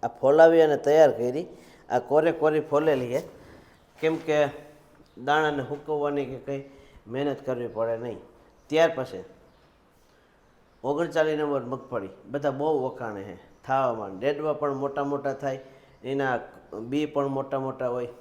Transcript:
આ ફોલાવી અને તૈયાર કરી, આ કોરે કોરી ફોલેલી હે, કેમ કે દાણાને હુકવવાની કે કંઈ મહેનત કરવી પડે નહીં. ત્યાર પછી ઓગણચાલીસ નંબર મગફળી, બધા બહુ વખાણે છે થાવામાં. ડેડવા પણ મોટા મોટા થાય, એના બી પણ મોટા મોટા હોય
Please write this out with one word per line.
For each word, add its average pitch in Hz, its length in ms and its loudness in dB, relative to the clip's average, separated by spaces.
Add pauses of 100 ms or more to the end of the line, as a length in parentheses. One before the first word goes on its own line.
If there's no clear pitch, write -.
આ 117 60 -4
ફોલાવી 160 540 8
અને 151 140 6
તૈયાર 151 340 6
કરી, 123 360 -4 (440)
આ 120 80 2
કોરે 156 340 4
કોરી 156 280 2
ફોલેલી 143 560 0
હે, 151 60 -4 (760)
કેમ 160 160 0
કે 151 300 2 (800)
દાણાને 147 380 2
હુકવવાની 143 640 -4
કે 135 120 -10
કંઈ 139 320 -8 (360)
મહેનત 135 400 -4
કરવી 123 220 -4
પડે 113 280 -2
નહીં. 113 220 -8 (480)
ત્યાર 160 280 4
પછી 98 300 -8 (1600)
ઓગણચાલીસ 156 540 0
નંબર 143 240 -2
મગફળી, 120 460 -8 (180)
બધા 143 240 -2
બહુ 135 380 -2
વખાણે 107 340 -10
છે - 400 -18
થાવામાં. 117 560 -2
ડેડવા 147 340 -2
પણ 143 220 -2
મોટા 139 300 -4
મોટા 143 280 -4
થાય, 135 280 -6 (440)
એના 135 360 -2 (400)
બી 139 260 -2
પણ 143 200 -2
મોટા 135 320 -4
મોટા 131 300 -4
હોય 120 200 -4 (120)